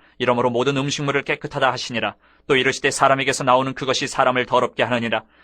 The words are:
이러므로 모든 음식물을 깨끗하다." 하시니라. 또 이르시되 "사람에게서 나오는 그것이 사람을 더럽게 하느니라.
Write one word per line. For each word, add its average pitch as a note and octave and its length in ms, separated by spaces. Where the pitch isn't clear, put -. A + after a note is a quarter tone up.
이러므로 A#2+ 320
모든 B2+ 260
음식물을 C#3 460
깨끗하다." C#3+ 460
하시니라. A#2 460
또 C#3+ 80
이르시되 C3 360
"사람에게서 C3+ 520
나오는 C3 300
그것이 C3 340
사람을 B2+ 380
더럽게 B2 380
하느니라. A2+ 400